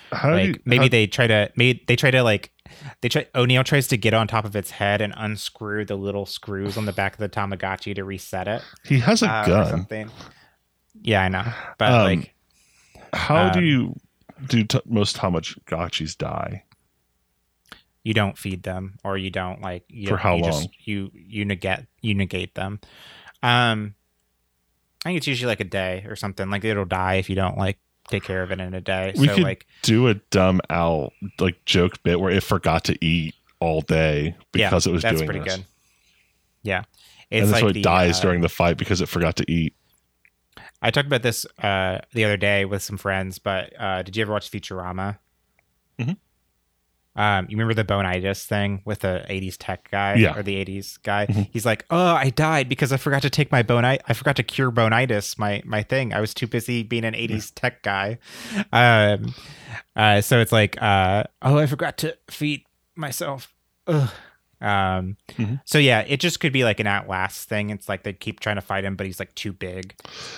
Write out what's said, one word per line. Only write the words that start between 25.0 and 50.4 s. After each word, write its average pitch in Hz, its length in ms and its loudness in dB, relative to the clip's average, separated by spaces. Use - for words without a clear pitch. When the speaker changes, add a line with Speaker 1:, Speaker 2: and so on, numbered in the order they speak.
Speaker 2:
I 165 40 -6
think 180 80 -2
it's 147 100 -4
usually, 123 200 -2
like, 110 120 0
a 107 60 -4
day 92 420 -4
or 107 80 -12
something. 98 340 -6
Like, 101 140 -4
it'll 104 220 0
die 92 300 0
if 95 140 0
you 95 60 -2
don't, 95 240 -2
like, 98 180 -2
take 101 160 -4
care 92 180 -4
of 90 100 -6
it 95 80 -6
in 92 140 -8
a 92 80 -8
day. 95 340 -4
Speaker 1:
We 139 120 4
Speaker 2:
So, 101 80 2
Speaker 1:
could 185 80 4
Speaker 2:
like, 95 240 -4
Speaker 1:
do 113 240 4
a 110 80 4
dumb 92 460 2
Al, 82 420 0
like, 92 260 -2
joke 92 360 2
bit 87 180 2
where 95 120 0
it 98 100 4
forgot 82 440 0
to - 200 -2
eat 80 300 0
all 80 220 0
day 78 540 0
Speaker 2:
Yeah, 104 140 2
Speaker 1:
because 87 180 2
it 90 40 0
was 87 120 0
Speaker 2:
that's 113 140 2
Speaker 1:
doing 78 100 -2
Speaker 2:
pretty - 160 -6
Speaker 1:
this. 92 140 -4
Speaker 2:
good. 95 80 -12
Yeah. 95 160 -2
Speaker 1:
And 107 140 2
Speaker 2:
It's 104 80 4
Speaker 1:
that's - 20 4
Speaker 2:
like 117 100 4
Speaker 1:
why 107 60 6
it 95 40 2
Speaker 2:
the, 104 100 -4
Speaker 1:
dies 90 360 4
Speaker 2:
uh, - 40 -4
Speaker 1:
during 90 180 2
the 82 80 2
fight 85 280 0
because 92 240 -2
it 78 80 -4
forgot 85 260 0
to - 160 -4
eat. 82 240 0
Speaker 2:
I 113 80 0
talked 139 160 2
about 139 160 0
this, 117 240 -2
uh, 95 400 0
the 113 120 2
other 104 120 2
day 101 280 2
with 98 160 -4
some 101 160 -10
friends, 95 400 -4
but, - 420 -6
uh, 95 220 -4
did 95 160 -10
you 110 60 2
ever 104 100 -4
watch 104 160 -4
Futurama? 92 680 -8
Speaker 1:
Mm-hmm. 127 140 -4
Speaker 2:
Um, 101 360 2
you 107 80 -6
remember 113 160 0
the 110 100 0
Bonitis 95 640 -2
thing 101 400 -2
with 104 140 -6
the 92 280 -2
eighties 95 300 -6
tech - 340 -10
guy 101 240 0
Speaker 1:
Yeah. 107 220 4
Speaker 2:
or 104 60 -6